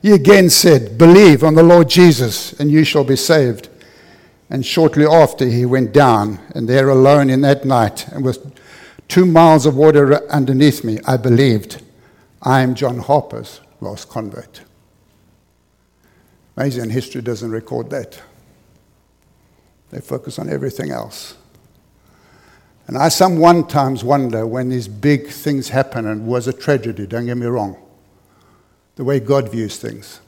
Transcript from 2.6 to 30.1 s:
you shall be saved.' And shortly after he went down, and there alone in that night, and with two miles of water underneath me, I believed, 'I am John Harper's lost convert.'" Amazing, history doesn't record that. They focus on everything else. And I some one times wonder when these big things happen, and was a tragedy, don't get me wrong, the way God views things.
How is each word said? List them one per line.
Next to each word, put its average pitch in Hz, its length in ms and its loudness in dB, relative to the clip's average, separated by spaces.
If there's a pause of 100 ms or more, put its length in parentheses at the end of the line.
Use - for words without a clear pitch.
you 151 140 2
shall 143 220 -2
be 135 100 0
saved.' 135 540 -2 (800)
And 131 160 -8
shortly 156 400 0
after 151 400 2
he 120 200 -2
went 123 280 -2
down, 107 460 2 (140)
and 113 140 -8
there 135 220 2
alone 135 400 4
in 131 100 0
that 139 240 0
night, 123 480 -2
and 143 140 -10
with 127 140 -6 (680)
two 180 180 2
miles 160 400 4
of 139 120 0
water 143 520 4
underneath 139 540 0
me, 110 220 -8
I 131 100 -2
believed, 120 680 -2 (640)
'I 131 200 0
am 127 120 -4
John 123 240 -6
Harper's 117 640 -6 (180)
lost 104 300 -16
convert.'" - 500 -16 (2000)
Amazing, 123 320 -8
history 127 320 -10
doesn't 113 300 -10
record 117 400 -12
that. 135 280 -14 (1700)
They 123 100 -16
focus - 380 -14
on 151 100 -14
everything 135 420 -10
else. - 440 -16 (1500)
And 123 100 -10
I 147 100 0
some 175 300 0
one 170 280 4
times 131 380 -4
wonder 120 420 -4
when 123 220 -8
these 123 200 -8
big 117 420 -4
things 139 400 -8
happen, 131 360 -6
and 107 200 -10
was 123 220 -6
a 131 60 -8
tragedy, 113 520 -6
don't 117 220 -10
get 123 100 -8
me 120 80 -8
wrong, 107 320 -8 (1160)
the 139 80 -12
way 135 160 -2
God 120 300 -4
views 110 280 -10
things. 110 500 -18